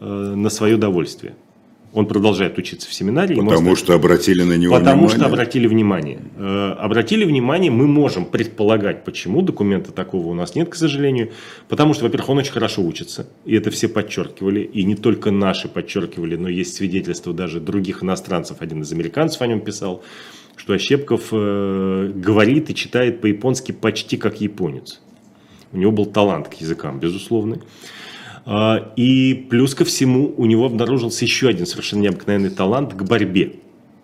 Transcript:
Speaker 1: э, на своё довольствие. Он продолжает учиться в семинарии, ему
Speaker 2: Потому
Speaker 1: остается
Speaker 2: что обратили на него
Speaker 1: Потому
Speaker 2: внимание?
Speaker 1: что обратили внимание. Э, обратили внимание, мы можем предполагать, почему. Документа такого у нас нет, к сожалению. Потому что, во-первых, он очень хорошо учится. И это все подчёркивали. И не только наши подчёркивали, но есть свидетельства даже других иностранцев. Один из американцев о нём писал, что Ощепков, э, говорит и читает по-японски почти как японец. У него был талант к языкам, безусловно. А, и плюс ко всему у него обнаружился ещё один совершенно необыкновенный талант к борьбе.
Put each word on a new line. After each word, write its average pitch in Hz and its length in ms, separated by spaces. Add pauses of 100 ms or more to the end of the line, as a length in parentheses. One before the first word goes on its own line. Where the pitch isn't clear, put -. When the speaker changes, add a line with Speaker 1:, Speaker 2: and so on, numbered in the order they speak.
Speaker 1:
э, 101 340
на 104 140
своё 110 280
довольствие. 92 560 (600)
Он 107 120
продолжает 98 540
учиться - 280
в - 60
семинарии, 147 440
ему 101 120
Speaker 2:
Потому 85 220
Speaker 1:
остается - 140
Speaker 2:
что 87 100
обратили 87 480
на 87 140
него 87 160
Speaker 1:
Потому 135 340
Speaker 2:
внимание? 113 100
Speaker 1:
что - 80
обратили 120 420
внимание. 98 520 (180)
Э, 98 400
обратили 113 480
внимание, 151 460
мы 127 160
можем 139 380
предполагать, 107 800
почему. - 380
Документа 101 500
такого 92 360
у 85 80
нас 87 180
нет, 170 160
к - 60
сожалению. 139 540 (400)
Потому 151 260
что, 120 80
во-первых, 113 260
он 139 100
очень 135 120
хорошо 107 320
учится. - 420 (200)
И 113 100
это 104 160
все - 160
подчёркивали. 98 760
И 98 220
не 104 120
только 107 360
наши 95 380
подчёркивали, 85 680
но 90 140
есть 90 260
свидетельства 87 580
даже 85 260
других 92 440
иностранцев. 92 560
Один 78 220
из 76 100
американцев 82 500
о 123 60
нём 110 140
писал, 95 420 (520)
что - 180
Ощепков, 117 580
э, 98 840
говорит 107 560
и - 60
читает 120 460
по-японски 110 500
почти - 460
как - 240
японец. 90 600 (720)
У 92 60
него 98 160
был 104 120
талант 101 440
к - 60
языкам, 80 440
безусловно. 104 600 (880)
А, 107 460
и 131 540
плюс 131 260
ко - 80
всему 131 540
у 127 80
него 113 200
обнаружился 117 600
ещё 123 240
один 87 160
совершенно - 380
необыкновенный 98 460
талант 104 440
к 95 100
борьбе. 95 520 (480)